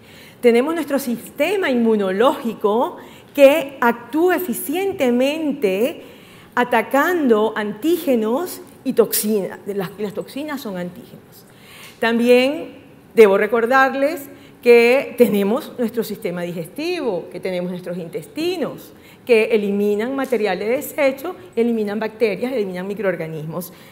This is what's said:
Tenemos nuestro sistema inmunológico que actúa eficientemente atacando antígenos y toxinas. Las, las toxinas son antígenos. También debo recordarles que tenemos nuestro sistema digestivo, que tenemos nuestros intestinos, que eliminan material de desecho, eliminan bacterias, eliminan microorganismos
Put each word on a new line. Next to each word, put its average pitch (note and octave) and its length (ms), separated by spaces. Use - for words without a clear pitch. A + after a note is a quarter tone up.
Tenemos A#3+ 320
nuestro C#4+ 240
sistema D#4+ 720
inmunológico A3+ 1300
que C#4 460
actúa D4+ 560
eficientemente C4+ 1700
atacando B3 1000
antígenos B3 1040
y C4 80
toxinas. G#3 760
Las, G3 320
las G3+ 140
toxinas C4+ 480
son G3+ 160
antígenos. - 720
También B3 760
debo G3+ 240
recordarles C4 880
que A#3+ 540
tenemos G#3+ 600
nuestro A#3 240
sistema F3+ 400
digestivo, F#3+ 880
que F3+ 80
tenemos F3+ 320
nuestros F3+ 260
intestinos, G3+ 960
que A3+ 280
eliminan G#3 640
material G#3+ 420
de G3+ 100
desecho, C#4 680
eliminan A3 460
bacterias, A3 520
eliminan F#3+ 340
microorganismos E3 840